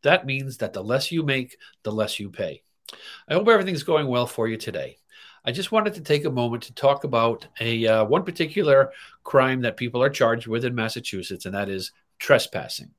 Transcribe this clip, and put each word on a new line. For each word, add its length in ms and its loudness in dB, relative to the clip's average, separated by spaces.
That 200 4
means 320 -6
that 160 -4
the 100 -8
less 300 -2
you 100 -2
make, 360 -2
the 100 -6
less 260 -2
you 120 -10
pay. 320 -8
I 60 -2
hope 120 2
everything's 360 4
going 240 2
well 200 2
for 220 -2
you 80 -4
today. 400 -8
I 80 -2
just 180 -4
wanted 260 2
to 40 -14
take 240 0
a 60 0
moment 320 -2
to 120 -18
talk 300 2
about 420 0
a, 260 0
uh, 200 6
one 180 2
particular 680 4
crime 380 2
that 160 -2
people 260 -2
are 60 4
charged 380 0
with 180 -4
in 100 -4
Massachusetts, 680 -6
and 100 -8
that 140 -4
is 240 -8
trespassing. 800 0